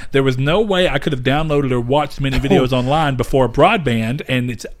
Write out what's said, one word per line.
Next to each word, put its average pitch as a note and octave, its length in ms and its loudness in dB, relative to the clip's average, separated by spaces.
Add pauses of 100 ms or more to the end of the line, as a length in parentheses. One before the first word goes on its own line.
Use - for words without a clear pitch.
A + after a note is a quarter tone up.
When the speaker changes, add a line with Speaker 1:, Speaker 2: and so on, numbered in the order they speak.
(120)
Speaker 1:
There C3+ 100 2
was C3 160 0
no D3+ 220 2
way F#3 280 2
I C#3 100 -2
could E3 140 0
have B2+ 100 -2
downloaded C#3+ 500 0
or B2 80 0
watched C#3 400 -2
many C3+ 180 -2
Speaker 2:
<laughs> B2+ 80 0
Speaker 1:
videos C3 260 2
online C3+ 440 0
before B2+ 320 2
broadband, C3+ 800 0
and B2 220 -2
it's - 160 -10 (140)